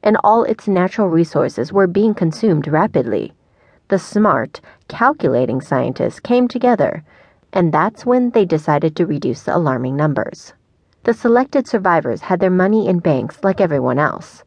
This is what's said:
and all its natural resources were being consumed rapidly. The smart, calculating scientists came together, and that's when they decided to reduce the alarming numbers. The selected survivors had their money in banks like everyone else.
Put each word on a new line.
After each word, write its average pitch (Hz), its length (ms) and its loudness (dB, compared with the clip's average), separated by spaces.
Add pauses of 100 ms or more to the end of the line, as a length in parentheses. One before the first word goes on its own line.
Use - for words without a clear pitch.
and 214 220 4
all 226 200 4
its - 220 -4
natural 190 440 0
resources 156 640 0
were 196 120 4
being 208 280 2
consumed 165 520 0
rapidly. 143 680 -2 (540)
The 196 100 0
smart, 165 640 -2 (260)
calculating 127 720 0
scientists 123 600 -4
came 247 280 0
together, 233 560 0 (480)
and 175 180 2
that's 170 360 -2
when 247 240 2
they 214 160 2
decided 156 500 0
to 175 80 0
reduce 143 380 -4
the - 120 -4
alarming 131 400 -2
numbers. 143 600 -4 (500)
The 233 80 2
selected 247 560 0
survivors 170 540 0
had 180 180 -2
their 190 80 2
money 190 400 2
in 180 120 2
banks 135 420 -2
like 190 180 0
everyone 135 380 0
else. - 480 -6